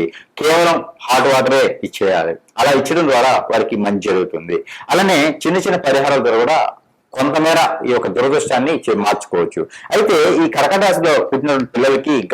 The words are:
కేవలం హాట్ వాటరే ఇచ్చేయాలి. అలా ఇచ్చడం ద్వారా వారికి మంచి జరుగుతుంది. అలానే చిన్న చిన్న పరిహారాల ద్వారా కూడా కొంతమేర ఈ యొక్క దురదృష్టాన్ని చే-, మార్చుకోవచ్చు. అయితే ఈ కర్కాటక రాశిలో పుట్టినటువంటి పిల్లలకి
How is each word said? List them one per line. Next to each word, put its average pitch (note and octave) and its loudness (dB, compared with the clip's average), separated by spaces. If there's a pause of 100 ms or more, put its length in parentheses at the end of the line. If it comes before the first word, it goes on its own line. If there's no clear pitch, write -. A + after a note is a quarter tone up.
(400)
కేవలం E3 2 (300)
హాట్ B2+ 2
వాటరే C3 2
ఇచ్చేయాలి. F2 -2 (240)
అలా C3+ 2
ఇచ్చడం D#3+ 0
ద్వారా B2+ 4 (200)
వారికి A2+ 0 (100)
మంచి G2+ -2 (100)
జరుగుతుంది. E2+ -2 (260)
అలానే D#3+ 0
చిన్న E3+ 0
చిన్న F3+ 0 (100)
పరిహారాల C#3 2
ద్వారా A2+ 2
కూడా D3 2 (580)
కొంతమేర D#3 0 (280)
ఈ B2 0
యొక్క A2+ 0
దురదృష్టాన్ని C3+ 0 (120)
చే-, A2 0 (100)
మార్చుకోవచ్చు. F2 -2 (340)
అయితే G#3+ 2 (300)
ఈ - - (120)
కర్కాటక G3 2
రాశిలో E3 2 (120)
పుట్టినటువంటి C3+ -2
పిల్లలకి C3+ 0 (180)